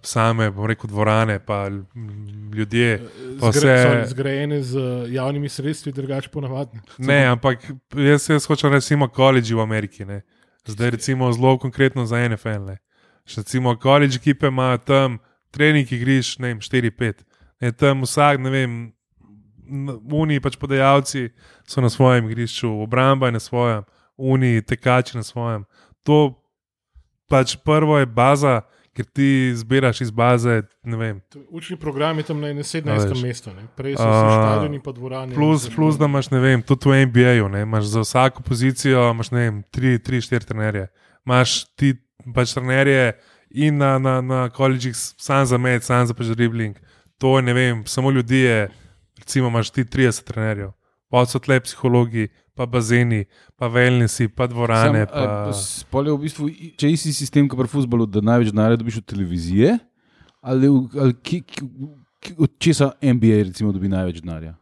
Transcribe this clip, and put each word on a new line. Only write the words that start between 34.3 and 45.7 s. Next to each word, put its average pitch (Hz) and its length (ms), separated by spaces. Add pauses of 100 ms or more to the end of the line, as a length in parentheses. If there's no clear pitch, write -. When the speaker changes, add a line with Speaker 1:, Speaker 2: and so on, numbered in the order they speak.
Speaker 2:
stadioni 110 440
pa 135 140
dvorane 127 400
in - 20
Speaker 1:
plus, 147 300
Speaker 2:
tako 113 120
Speaker 1:
plus, 156 180
da 147 100
Speaker 2:
naprej. 143 80
Speaker 1:
imaš, 139 160
ne 131 120
vem, 131 200
tudi 131 240
v 135 140
N 139 100
B 123 160
A-ju, 120 240
ne, 101 140
imaš 107 240
za 110 140
vsako 127 420
pozicijo, 127 640
imaš, 113 220
ne 120 100
vem, 107 260
tri, 127 300
tri, 123 240
štiri 117 240
trenerje. 107 420 (400)
Imaš 127 440
ti 139 240 (320)
pač 123 260
trenerje, 131 640 (320)
in 147 280
na, 139 200
na, 131 220
na 127 280
collegeih 127 460
s-, - 220
sam 139 300
za 123 120
met, 123 260